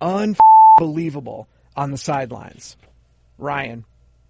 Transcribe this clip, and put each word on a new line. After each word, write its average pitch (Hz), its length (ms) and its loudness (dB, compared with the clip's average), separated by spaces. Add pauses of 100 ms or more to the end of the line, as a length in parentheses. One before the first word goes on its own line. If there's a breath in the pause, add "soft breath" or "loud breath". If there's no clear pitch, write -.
"Unbelievable," 170 1500 2 (280 soft breath)
on 143 160 -8
the 139 60 -10
sidelines. 123 760 -10 (640)
Ryan. 135 480 -12 (440)